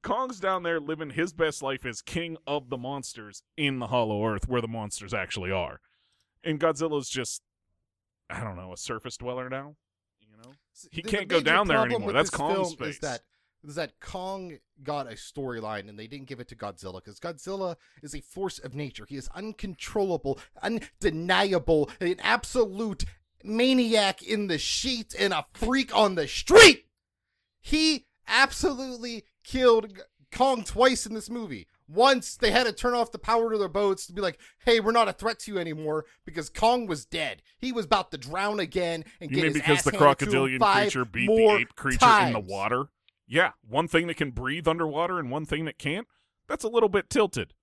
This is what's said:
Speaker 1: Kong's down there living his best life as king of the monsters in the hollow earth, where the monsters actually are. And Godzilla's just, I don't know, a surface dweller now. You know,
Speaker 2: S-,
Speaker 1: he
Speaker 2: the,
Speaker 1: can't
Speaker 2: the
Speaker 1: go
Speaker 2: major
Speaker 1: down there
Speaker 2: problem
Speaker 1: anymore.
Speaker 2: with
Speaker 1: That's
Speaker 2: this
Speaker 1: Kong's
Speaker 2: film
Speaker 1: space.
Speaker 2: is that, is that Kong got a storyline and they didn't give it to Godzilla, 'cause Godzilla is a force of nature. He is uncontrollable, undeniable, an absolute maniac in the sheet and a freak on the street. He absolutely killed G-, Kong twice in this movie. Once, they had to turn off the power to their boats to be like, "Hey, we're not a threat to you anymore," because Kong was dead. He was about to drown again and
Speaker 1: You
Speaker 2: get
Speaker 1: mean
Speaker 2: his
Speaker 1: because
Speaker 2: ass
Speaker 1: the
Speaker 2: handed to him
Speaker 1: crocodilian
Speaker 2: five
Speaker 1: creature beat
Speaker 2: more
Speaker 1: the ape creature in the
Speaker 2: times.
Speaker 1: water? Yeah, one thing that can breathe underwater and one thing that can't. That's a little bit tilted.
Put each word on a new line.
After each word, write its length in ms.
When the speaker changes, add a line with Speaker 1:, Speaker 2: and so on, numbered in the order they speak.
Speaker 1:
Kong's 380
down 220
there 180
living 300
his 240
best 260
life 240
as 160
king 460
of 240
the 80
monsters 640
in 220
the 80
hollow 360
earth, 240
where 140
the 60
monsters 440
actually 380
are. 300
And 160
Godzilla's 520
just, 320
I 120
don't 140
know, 160
a 60
surface 400
dweller 320
now. 260
You 220
know, 120
Speaker 2:
S-, 180
Speaker 1:
he 100
Speaker 2:
the, 60
Speaker 1:
can't 200
Speaker 2:
the 60
Speaker 1:
go 20
Speaker 2:
major 80
Speaker 1:
down 220
there 120
Speaker 2:
problem 140
Speaker 1:
anymore. 160
Speaker 2:
with 80
Speaker 1:
That's 140
Speaker 2:
this 80
Speaker 1:
Kong's 160
Speaker 2:
film 180
Speaker 1:
space. 240
Speaker 2:
is 40
that, 200
is 100
that 240
Kong 580
got 240
a 80
storyline 760
and 100
they 80
didn't 200
give 140
it 80
to 80
Godzilla, 460
'cause 160
Godzilla 580
is 120
a 60
force 380
of 160
nature. 340
He 80
is 120
uncontrollable, 1120
undeniable, 1300
an 200
absolute 840
maniac 800
in 240
the 120
sheet 600
and 140
a 220
freak 420
on 180
the 140
street. 580
He 460
absolutely 960
killed 500
G-, 80
Kong 320
twice 420
in 80
this 160
movie. 380
Once, 480
they 140
had 140
to 80
turn 220
off 180
the 60
power 340
to 60
their 100
boats 400
to 40
be 80
like, 200
"Hey, 160
we're 100
not 160
a 60
threat 260
to 140
you 60
anymore," 460
because 260
Kong 380
was 160
dead. 380
He 100
was 140
about 260
to 80
drown 400
again 460
and 100
Speaker 1:
You 60
Speaker 2:
get 80
Speaker 1:
mean 80
Speaker 2:
his 100
Speaker 1:
because 160
Speaker 2:
ass 60
Speaker 1:
the 80
Speaker 2:
handed 40
to 0
him 40
Speaker 1:
crocodilian 580
Speaker 2:
five 240
Speaker 1:
creature 220
beat 240
Speaker 2:
more 260
Speaker 1:
the 80
ape 140
creature 280
in 280
the 80
Speaker 2:
times. 100
Speaker 1:
water? 380
Yeah, 240
one 240
thing 220
that 80
can 160
breathe 340
underwater 540
and 100
one 160
thing 200
that 120
can't. 300
That's 160
a 40
little 200
bit 200
tilted. 540